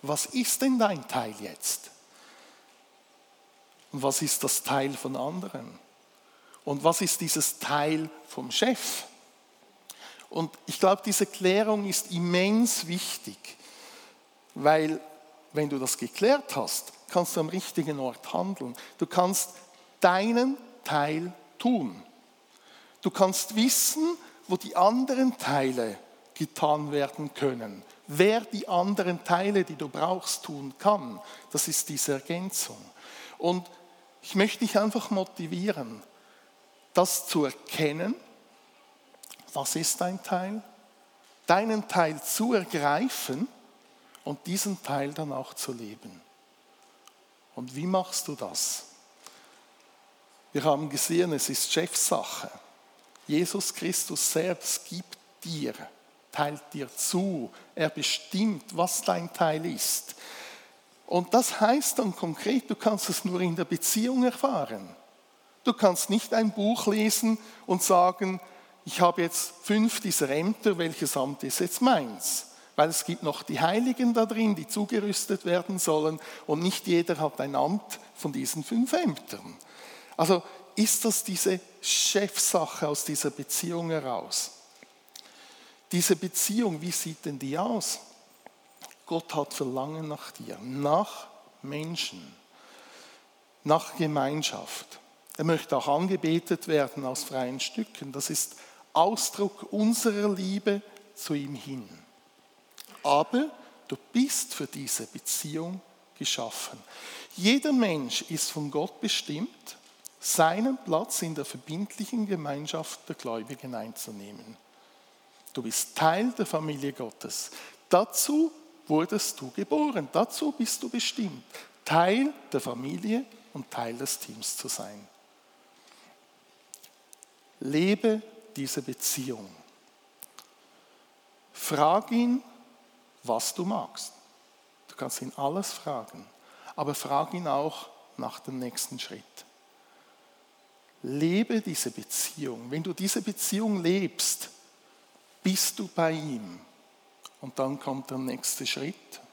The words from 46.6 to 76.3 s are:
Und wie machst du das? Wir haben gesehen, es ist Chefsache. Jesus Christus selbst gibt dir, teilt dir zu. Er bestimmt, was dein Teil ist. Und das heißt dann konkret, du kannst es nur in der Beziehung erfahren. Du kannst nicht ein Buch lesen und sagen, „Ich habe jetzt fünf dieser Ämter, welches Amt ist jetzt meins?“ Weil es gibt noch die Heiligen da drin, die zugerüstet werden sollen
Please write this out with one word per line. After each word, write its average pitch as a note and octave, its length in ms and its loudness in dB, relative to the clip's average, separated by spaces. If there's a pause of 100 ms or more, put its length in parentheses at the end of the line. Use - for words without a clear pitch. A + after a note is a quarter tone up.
Und B2+ 200 -10
wie D#3 120 -4
machst F#3 400 0
du D3+ 80 -6
das? - 500 -4 (1700)
Wir C#3 100 -2
haben D3 260 4
gesehen, E3 440 2
es C#3 160 -2
ist - 220 -2
Chefsache. - 800 0 (760)
Jesus F3 460 0
Christus - 580 -2
selbst - 540 -2
gibt - 320 -12 (260)
dir, D3 300 -4 (580)
teilt D3 300 -2 (120)
dir C#3 220 -8
zu. F3+ 560 0 (240)
Er D#3 140 0
bestimmt, F#3+ 760 -2 (120)
was F3 260 2
dein F3 320 0
Teil D#3 320 2
ist. - 500 -2 (920)
Und F3+ 260 2
das B3 260 4
heißt B3 400 4
dann G3+ 160 0
konkret, F#3+ 540 0
du G#3 60 0
kannst - 340 2
es - 160 -2
nur F3+ 160 0
in F3 140 2
der E3 100 0
Beziehung A#3+ 580 2
erfahren. G#3 720 0 (680)
Du B3 100 4
kannst - 360 4
nicht G#3+ 240 2
ein A3+ 180 4
Buch G#3+ 360 2
lesen G#3+ 500 4 (280)
und F#3 180 2
sagen, F#3 560 6 (460)
„Ich - 160 0
habe F3 200 6
jetzt - 400 0
fünf G#3+ 380 4
dieser D3+ 300 2
Ämter, F3+ 480 2
welches D#3+ 380 0
Amt C#3 280 0
ist - 160 -2
jetzt F3+ 220 0
meins?“ C#3+ 680 2 (280)
Weil D#3 140 6
es - 160 -2
gibt E3+ 180 -4
noch D3+ 200 -2
die D#3 160 -4
Heiligen A#3+ 540 2
da A3+ 120 6
drin, G#3+ 300 2
die D#3+ 120 -8
zugerüstet G#3 760 0
werden F3+ 320 0
sollen D#3 420 2 (280)